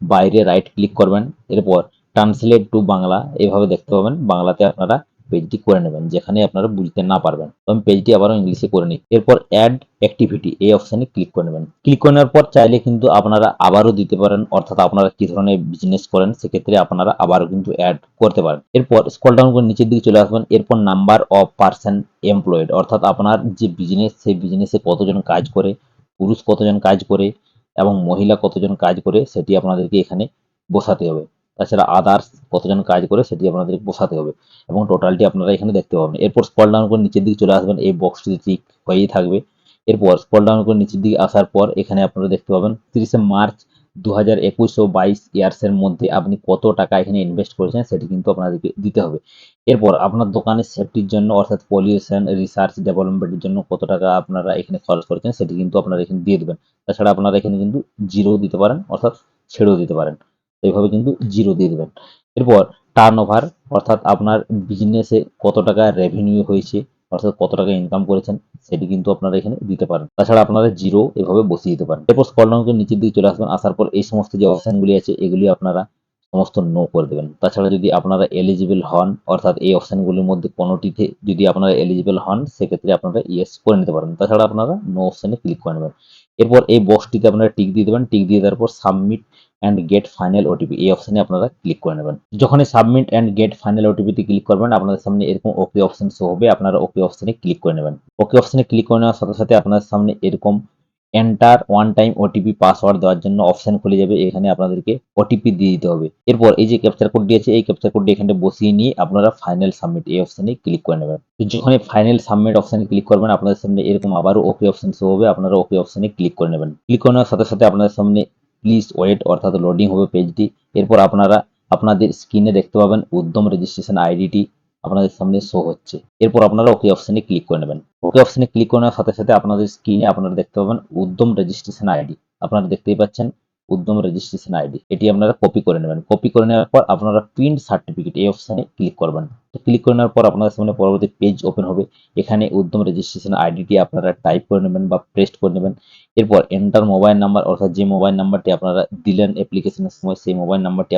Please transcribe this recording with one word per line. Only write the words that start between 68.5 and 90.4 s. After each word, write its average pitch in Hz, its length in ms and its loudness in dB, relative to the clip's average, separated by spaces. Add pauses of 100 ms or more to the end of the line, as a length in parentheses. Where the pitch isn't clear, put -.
সেটি 85 240 -6
কিন্তু 95 240 -4
আপনারা 95 240 -4
এখানে 110 160 -6 (140)
দিতে 90 220 -6
পারেন। 78 140 -4 (120)
তাছাড়া 110 280 4
আপনারা 110 220 2 (140)
জিরো 95 200 2 (200)
এভাবে 92 200 2 (100)
বসিয়ে 87 220 -4
দিতে 80 160 -6
পারেন। 76 200 -6
এরপর 123 200 4
স্ক্রল 113 220 4
ডাউন 117 140 2
করে 117 160 0
নিচের 104 200 -2
দিকে 107 160 0
চলে 98 140 4
আসবেন। 95 240 -6
আসার - 220 -2
পর - 80 0 (140)
এই - 100 -2
সমস্ত 208 220 -4 (100)
যে 101 120 4
অপশনগুলি 98 460 0
আছে - 120 -4 (140)
এগুলি 92 200 0 (100)
আপনারা 92 260 -4 (520)
সমস্ত 92 220 -2 (200)
no 87 60 0 (120)
করে 80 180 -2
দেবেন। 76 160 -8 (140)
তাছাড়া 95 340 -2
যদি 95 120 -2 (120)
আপনারা 95 260 0 (140)
এলিজিবল 92 500 -2
হন, 87 180 0 (260)
অর্থাৎ 92 220 0 (120)
এই 95 100 4
অপশনগুলির 92 520 -4
মধ্যে 87 180 -4 (120)
কোনোটিতে 90 440 -4 (240)
যদি 92 240 0
আপনারা 95 220 0 (100)
এলিজিবল 90 420 -2
হন 101 140 -4 (160)
সেক্ষেত্রে 90 420 -4
আপনারা 87 220 -6 (140)
ইয়েস 90 180 -4 (120)
করে 107 180 2
নিতে 85 140 -2
পারেন। 80 140 -6 (100)
তাছাড়া 107 300 2
আপনারা 113 240 -4 (200)
no 92 160 -4
অপশনে 104 320 -6
ক্লিক - 220 -8
করে 82 140 -6
নেবেন। 78 140 -8 (500)
এরপর 117 200 6 (120)
এই 117 160 6
বক্সটিতে 107 420 2
আপনারা 110 260 2
টিক 98 180 0
দিয়ে 104 120 2
দেবেন। 120 240 0
টিক 104 180 2
দিয়ে 101 120 2
দেওয়ার 98 200 0
পর 113 80 0 (140)
submit 98 380 0 (460)
and 101 100 2 (140)
get 101 140 2 (120)
final 95 340 0